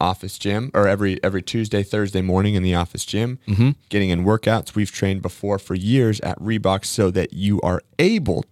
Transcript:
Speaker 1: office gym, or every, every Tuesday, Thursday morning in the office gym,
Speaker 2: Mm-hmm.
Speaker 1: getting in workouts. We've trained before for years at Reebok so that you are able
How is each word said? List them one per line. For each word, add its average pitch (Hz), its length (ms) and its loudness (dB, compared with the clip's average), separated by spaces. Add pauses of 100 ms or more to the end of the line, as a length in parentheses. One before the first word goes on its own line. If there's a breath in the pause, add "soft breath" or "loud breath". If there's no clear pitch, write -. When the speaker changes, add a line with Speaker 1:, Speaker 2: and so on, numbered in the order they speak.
Speaker 1:
office 92 380 -4
gym, 107 360 -2
or 101 120 4
every, 98 380 0
every 95 180 -2
Tuesday, 104 400 -2
Thursday 98 400 -2
morning 95 320 2
in 92 80 2
the 90 140 2
office - 280 -4
gym, 117 440 -4
Speaker 2:
Mm-hmm. 113 220 4 (180)
Speaker 1:
getting 98 220 0
in 87 140 0
workouts. 110 520 0
We've 104 160 -2
trained 95 300 -2
before 98 360 -4
for - 160 -6
years 107 460 2
at 85 180 -6
Reebok 101 460 -2
so 98 260 2
that 95 220 -2
you 101 300 0
are 90 200 0 (160)
able 160 540 0